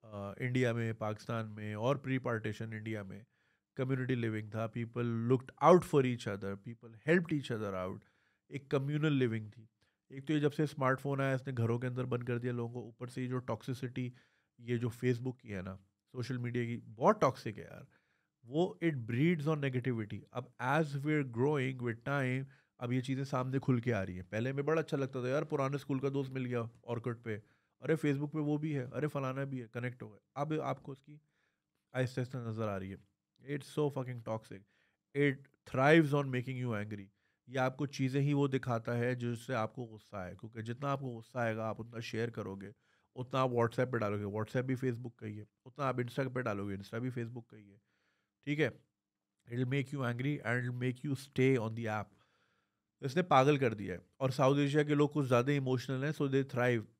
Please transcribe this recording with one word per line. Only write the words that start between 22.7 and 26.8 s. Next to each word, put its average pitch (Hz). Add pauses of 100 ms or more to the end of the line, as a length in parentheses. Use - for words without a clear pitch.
अब 123
ये 127
चीज़ें 131
सामने 131
खुल 127
के 120
आ 101
रही 95
हैं। 90
पहले 113
हमें 139
बड़ा 156
अच्छा 151
लगता 135
था 123
यार, 147
पुराने 143
स्कूल 135
का 139
दोस्त 135
मिल 131
गया 120 (200)